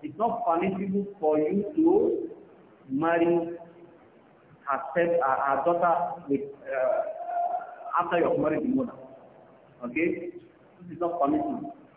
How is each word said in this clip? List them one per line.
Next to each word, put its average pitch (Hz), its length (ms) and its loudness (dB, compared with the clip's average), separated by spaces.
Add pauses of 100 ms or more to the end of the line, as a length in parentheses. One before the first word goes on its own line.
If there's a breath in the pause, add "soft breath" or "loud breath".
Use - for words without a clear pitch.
it's 147 140 -12
not 220 280 0
permissible 190 640 0 (120)
for 156 200 4
you 165 260 2 (100)
to 339 540 4 (640)
marry 165 340 4 (1400)
her 135 120 0 (120)
step-, 170 300 2
her, 131 160 2 (100)
her 139 180 2
daughter 170 640 0
with, 139 140 0 (260)
uh, - 1400 -2
after 175 160 0
you 147 100 2
have - 100 0
married 151 240 0
the - 120 0
mother. 131 180 -2 (920)
Okay? 151 440 -2 (580)
This 156 80 -12
is - 40 -16
not 170 220 -2
permissible. 147 540 -2 (220)